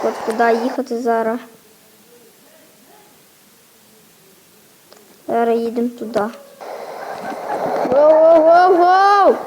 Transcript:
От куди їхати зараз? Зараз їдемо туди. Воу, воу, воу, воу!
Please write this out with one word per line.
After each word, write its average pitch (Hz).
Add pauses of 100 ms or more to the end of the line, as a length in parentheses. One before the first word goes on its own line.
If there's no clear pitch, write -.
От 226 (120)
куди 226
їхати 247
зараз? 233 (4000)
Зараз 233
їдемо 233 (100)
туди. 226 (1700)
Воу, 294
воу, 320
воу, 349
воу! 381 (120)